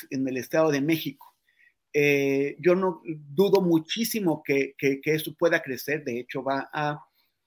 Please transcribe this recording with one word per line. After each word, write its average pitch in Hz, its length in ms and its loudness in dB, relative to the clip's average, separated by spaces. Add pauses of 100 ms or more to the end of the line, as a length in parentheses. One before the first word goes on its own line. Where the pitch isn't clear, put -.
(100)
en 135 180 -4
el 131 80 -6
Estado 160 340 2
de 139 120 0
México. 156 520 -4 (600)
Eh, 139 640 2
yo 175 160 4
no 185 320 0
dudo 170 560 2
muchísimo 175 800 0
que, 139 340 -2
que, 135 240 0
que 156 140 0
esto 156 180 -4
pueda 165 300 2
crecer, 143 420 -6
de 123 160 -6
hecho 127 220 -8
va 135 280 -4
a, 151 320 -4 (440)